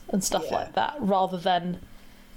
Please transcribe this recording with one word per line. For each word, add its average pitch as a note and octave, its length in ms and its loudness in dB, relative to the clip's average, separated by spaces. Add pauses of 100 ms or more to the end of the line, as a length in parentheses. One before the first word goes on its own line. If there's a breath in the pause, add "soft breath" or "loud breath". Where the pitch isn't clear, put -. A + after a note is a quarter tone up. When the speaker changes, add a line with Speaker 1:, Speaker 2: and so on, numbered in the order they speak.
Speaker 1:
and F#3+ 140 0
stuff - 260 0
Speaker 2:
Yeah. - 60 0
Speaker 1:
like - 180 -2
that, - 260 0
rather F#3+ 380 2
than, F3 420 2 (580 loud breath)